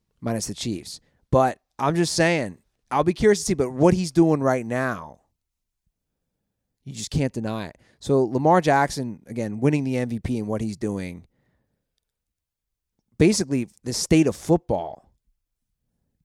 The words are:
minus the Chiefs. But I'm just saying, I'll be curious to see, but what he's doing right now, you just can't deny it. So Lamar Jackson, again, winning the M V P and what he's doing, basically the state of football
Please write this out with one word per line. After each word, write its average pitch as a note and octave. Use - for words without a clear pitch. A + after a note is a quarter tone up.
minus A2+
the G#2
Chiefs. -
But B2+
I'm D3
just E3+
saying, D#3+
I'll C#3
be F3
curious G#3
to -
see, G3
but C3
what D3+
he's F3+
doing D#3+
right C3
now, A2+
you C#3
just A2+
can't C#3
deny A2
it. -
So C3+
Lamar C#3
Jackson, C#3
again, A2
winning C#3+
the C3
M B2
V A#2
P B2
and G#2+
what G#2+
he's G#2+
doing, F#2
basically C#3+
the B2+
state D#3+
of A2+
football F2+